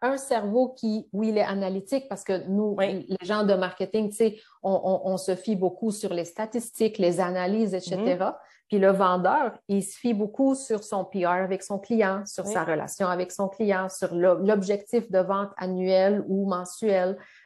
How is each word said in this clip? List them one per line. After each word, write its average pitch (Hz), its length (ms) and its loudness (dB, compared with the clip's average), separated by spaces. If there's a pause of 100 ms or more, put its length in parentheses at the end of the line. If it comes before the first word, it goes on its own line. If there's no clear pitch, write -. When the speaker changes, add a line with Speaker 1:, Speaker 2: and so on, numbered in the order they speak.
Speaker 1:
un 262 160 0
cerveau 240 520 0
qui, 220 440 -6
oui, 214 160 0
il 214 80 0
est 208 60 4
analytique 196 680 -4
parce 190 160 -10
que 180 220 -2
nous, 202 300 0
Speaker 2:
Oui. 196 320 -2
Speaker 1:
les 180 160 -4
gens 214 180 0
de 202 100 4
marketing, 190 560 0
tu 208 80 -10
sais, 220 220 0 (220)
on, 190 120 0 (100)
on, 190 300 0
on 190 40 -2
se 185 180 -2
fie 220 200 -2
beaucoup 185 360 0
sur 196 220 -6
les 170 120 -2
statistiques, 220 720 -4
les 175 240 4
analyses, 185 520 0
et 185 60 -2
cetera. 190 520 0
Speaker 2:
Mhm. - 60 -14 (300)
Speaker 1:
Puis 208 120 2
le 196 120 8
vendeur, 190 680 2 (120)
il 196 120 2
se - 160 -10
fie 240 160 0
beaucoup 214 420 2
sur 220 280 -4
son 190 220 -4
P 185 200 -2
R 170 40 4
avec 185 340 0
son 196 160 -6
client, 202 460 0
sur 202 200 -10
Speaker 2:
Oui. 202 60 -6
Speaker 1:
sa 180 140 0
relation 156 420 -2
avec 180 240 -2
son 196 160 -4
client, 190 400 0
sur 185 260 -4
le, 175 300 4
l'objectif 208 680 0
de 190 100 2
vente 196 360 0
annuel 185 720 2
ou 196 220 0
mensuel. 185 680 0 (280)